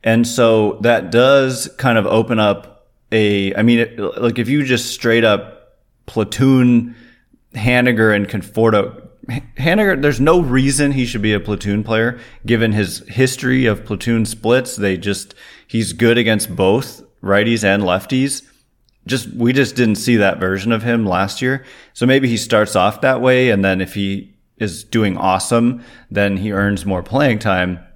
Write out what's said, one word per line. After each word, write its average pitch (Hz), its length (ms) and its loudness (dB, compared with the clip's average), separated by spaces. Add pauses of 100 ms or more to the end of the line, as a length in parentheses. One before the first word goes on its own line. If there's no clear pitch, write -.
And 117 220 2
so 113 560 2
that 107 300 0
does 131 640 2
kind 120 220 2
of 95 80 -2
open 113 320 0
up - 480 -2 (240)
a, 104 420 0
I 104 80 -2
mean, 117 160 4
it, 117 220 -4
like, 117 400 -4
if 113 100 -4
you 147 140 0
just 123 280 -2
straight 117 320 0
up 104 340 0 (480)
platoon 123 920 2 (580)
Haniger 117 640 2
and 101 120 -2
Conforto, 107 800 -2 (220)
H-, 120 140 -8 (160)
Haniger, 175 420 0
there's 139 180 0
no 160 220 4
reason 135 500 0
he 131 140 -2
should 120 160 -6
be 107 120 0
a 104 60 0
platoon 104 440 -4
player 113 360 -2 (280)
given 113 240 2
his 101 360 -4
history 131 600 0
of 104 180 -2
platoon 110 400 -2
splits. 123 500 -2
They 98 220 -2
just, 98 380 -6 (320)
he's 113 260 -4
good 117 240 2
against 110 380 0
both 101 480 0 (180)
righties 104 420 0
and 101 200 2
lefties. 131 580 -2 (640)
Just, 123 280 -4
we 120 200 0
just 131 220 0
didn't 113 220 2
see 120 180 0
that 98 240 2
version 95 320 -2
of 113 100 -2
him 117 240 -2
last 95 380 -2
year. 131 200 -4 (300)
So 123 140 0
maybe 131 200 2
he 117 100 0
starts 107 380 0
off 101 260 0
that 131 200 0
way, 127 300 2
and 101 120 0
then 95 160 0
if 92 140 -6
he 98 400 -6 (240)
is 98 260 -6
doing 104 320 -2
awesome, 117 680 0 (260)
then 101 280 -2
he 101 140 -4
earns 98 360 -2
more 92 160 -2
playing 127 340 0
time. 92 420 -2 (160)